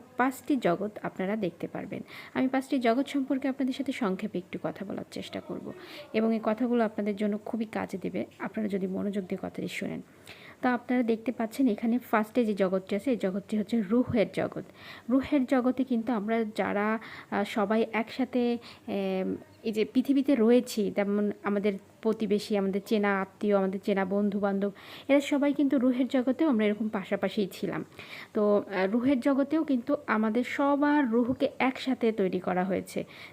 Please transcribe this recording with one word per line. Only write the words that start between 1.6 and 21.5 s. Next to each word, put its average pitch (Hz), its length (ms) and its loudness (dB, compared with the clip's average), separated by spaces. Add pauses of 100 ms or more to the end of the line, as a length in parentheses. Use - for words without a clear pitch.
পারবেন। - 340 -8 (320)
আমি 262 140 0
পাঁচটি 262 320 0
জগৎ 240 280 2
সম্পর্কে 277 400 -2
আপনাদের 262 260 -2
সাথে 269 180 -6
সংক্ষেপে 190 460 -2
একটু 180 260 -8
কথা 165 220 -6
বলার 208 260 -8
চেষ্টা 185 280 -10
করব - 340 -10 (400)
এবং 226 200 2
এই 220 100 0
কথাগুলো 233 400 2
আপনাদের 214 320 -2
জন্য 208 300 -2
খুবই 226 200 -4
কাজে 190 320 -6
দেবে, 185 280 -4 (140)
আপনারা 220 280 -4
যদি 190 200 -2
মনোযোগ 190 380 -4
দিয়ে 185 160 -6
কথাটি 180 260 -6
শোনেন। - 340 -8 (600)
তো 254 80 0
আপনারা 247 340 0
দেখতে 226 280 0
পাচ্ছেন 233 360 0
এখানে 233 320 2
ফার্স্টে 226 460 2
যে 214 80 0
জগৎটি 190 420 0
আছে, 208 160 0
এই 226 60 2
জগৎটি 196 400 -2
হচ্ছে 220 240 0
রুহের 220 520 2
জগৎ। - 300 -2 (460)
রুহের 262 360 2
জগতে 254 380 2
কিন্তু 240 300 0
আমরা 226 300 0 (120)
যারা, 202 440 0 (320)
আহ, 202 120 0
সবাই 220 500 2
একসাথে, 240 640 0 (300)
এম, 190 480 -2 (280)
এই 220 80 -2
যে 208 140 2
পৃথিবীতে 269 500 2
রয়েছি, 226 600 4
তেমন 202 360 2 (120)
আমাদের 202 300 0 (280)